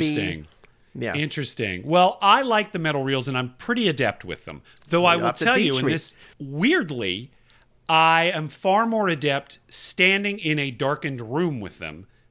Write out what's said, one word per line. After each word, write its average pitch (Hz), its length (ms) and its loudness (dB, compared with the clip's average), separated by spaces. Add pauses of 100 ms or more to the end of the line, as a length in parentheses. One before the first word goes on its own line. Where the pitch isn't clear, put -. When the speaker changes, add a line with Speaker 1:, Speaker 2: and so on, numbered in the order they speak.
Speaker 1:
Interesting. 90 380 -4 (520)
Speaker 2:
Yeah. 120 160 -4
Speaker 1:
Interesting. 127 720 -4
Well, 180 380 4
I 214 200 6
like 214 300 0
the 185 60 -6
metal 151 260 -2
reels, 135 240 -2
and 131 80 -2
I'm 123 220 -4
pretty 233 300 -2
adept 127 360 0
with 82 220 -10
them. 76 160 -14 (260)
Though 170 160 4
I 170 100 6
Speaker 2:
You 175 60 2
Speaker 1:
will 113 60 0
Speaker 2:
have 123 100 0
to - 80 -2
Speaker 1:
tell 247 140 4
you, 165 140 2
Speaker 2:
teach 131 80 0
Speaker 1:
and 143 80 0
Speaker 2:
me. 151 40 2
Speaker 1:
this, - 220 -6 (240)
weirdly, 139 920 -2 (580)
I 165 360 6 (100)
am 156 140 -4
far 202 380 0
more 220 220 0
adept 143 500 -2 (100)
standing 196 680 0
in 156 200 -2
a 139 120 -4
darkened 135 500 -4
room 135 400 -2
with 92 180 -10
them 80 280 -12 (240)